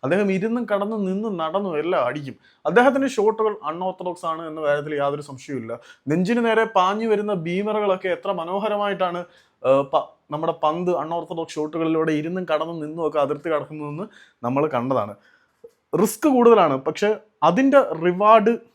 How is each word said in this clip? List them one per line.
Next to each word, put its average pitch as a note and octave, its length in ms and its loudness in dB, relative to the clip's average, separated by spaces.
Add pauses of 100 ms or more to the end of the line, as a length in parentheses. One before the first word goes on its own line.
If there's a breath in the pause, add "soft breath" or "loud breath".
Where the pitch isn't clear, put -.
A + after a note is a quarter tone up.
അദ്ദേഹം F#3 240 2 (100)
ഇരുന്നും A3+ 340 -2
കടന്നും G#3 380 -2
നിന്നും G#3 320 -4
നടന്നും F3+ 400 -4
എല്ലാം E3 280 0
അടിക്കും. C#3 260 -8 (300 soft breath)
അദ്ദേഹത്തിന്റെ B3 500 4
ഷോട്ടുകൾ G#3+ 400 0 (160)
അൺഓർത്തഡോക്സ് F3+ 600 -6
ആണ് D#3+ 180 -8
എന്ന D#3 180 -10
കാര്യത്തിൽ D3 340 0
യാതൊരു C#3+ 280 -2
സംശയവുമില്ല. B2+ 460 -10 (360 loud breath)
നെഞ്ചിന് F#3+ 360 2
നേരെ A3 180 2 (120)
പാഞ്ഞു G#3 360 2
വരുന്ന G#3 220 -2 (120)
ബീമറുകളൊക്കെ G3 720 -2
എത്ര F#3+ 140 -6 (100)
മനോഹരമായിട്ടാണ്, F#3+ 800 -2 (420 soft breath)
ഏഹ്, C3+ 200 4 (100)
പ-, D3 140 2 (260)
നമ്മുടെ D#3+ 220 -2 (100)
പന്ത് F3 280 0 (100)
അൺഓർത്തഡോക്സ് E3 540 -8
ഷോട്ടുകളിലൂടെ D#3+ 640 0
ഇരുന്നും F3+ 300 -6
കടന്നും D#3+ 340 -2
നിന്നും D#3+ 240 -8
ഒക്കെ D3+ 160 -2
അതിർത്തി D3 280 -6
കടക്കുന്നതെന്ന് D3 540 -8 (400 soft breath)
നമ്മൾ C3+ 180 0 (100)
കണ്ടതാണ്. A#2 400 -2 (840 soft breath)
റിസ്ക് A3 340 0
കൂടുതലാണ്, G#3+ 420 6 (100)
പക്ഷെ G#3 240 0 (380)
അതിൻ്റെ C4+ 320 6 (240)
റിവാർഡ് G#3 480 6 (220)